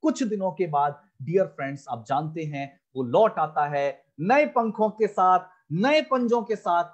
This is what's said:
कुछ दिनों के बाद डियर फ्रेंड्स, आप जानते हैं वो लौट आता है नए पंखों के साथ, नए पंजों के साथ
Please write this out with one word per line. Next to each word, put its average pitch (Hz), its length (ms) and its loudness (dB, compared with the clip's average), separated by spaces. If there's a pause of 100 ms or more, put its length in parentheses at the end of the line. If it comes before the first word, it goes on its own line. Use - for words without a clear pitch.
कुछ 302 220 0
दिनों 196 280 -2
के 175 160 -2
बाद 147 340 0 (200)
डियर 170 240 -4
फ्रेंड्स, 139 440 -10
आप 117 180 -10
जानते 156 360 -4
हैं 139 360 -10 (160)
वो 131 80 -4
लौट 180 360 2
आता 156 260 0
है 143 360 -2 (180)
नए 247 260 4
पंखों 226 440 0
के 214 180 -2
साथ, 185 320 4 (320)
नए 262 300 2
पंजों 240 420 0
के 220 120 -2
साथ 175 280 0 (100)